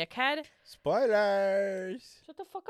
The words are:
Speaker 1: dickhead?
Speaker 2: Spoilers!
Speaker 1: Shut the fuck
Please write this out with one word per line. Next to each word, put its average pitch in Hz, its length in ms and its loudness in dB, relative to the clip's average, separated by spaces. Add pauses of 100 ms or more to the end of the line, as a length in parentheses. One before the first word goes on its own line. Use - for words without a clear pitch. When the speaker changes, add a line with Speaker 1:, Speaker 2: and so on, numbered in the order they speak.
(200)
Speaker 1:
dickhead? 294 240 0 (200)
Speaker 2:
Spoilers! 196 1600 0
Speaker 1:
Shut 311 120 -20
the 392 80 -12
fuck 370 240 -12